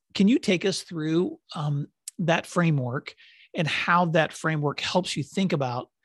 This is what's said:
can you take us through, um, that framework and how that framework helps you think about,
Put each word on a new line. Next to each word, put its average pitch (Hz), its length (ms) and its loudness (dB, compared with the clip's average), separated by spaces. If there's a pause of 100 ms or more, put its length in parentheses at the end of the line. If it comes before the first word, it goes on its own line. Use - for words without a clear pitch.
(140)
can 196 120 4
you 247 140 6
take 175 240 0
us 190 180 -2
through, 165 560 -2 (160)
um, 147 320 -2 (320)
that 165 280 2
framework 143 680 0 (400)
and 165 140 0
how 180 380 2
that 160 260 2
framework 147 480 -2
helps - 360 -2
you 160 60 -2
think 190 300 -2
about, 127 380 -4 (140)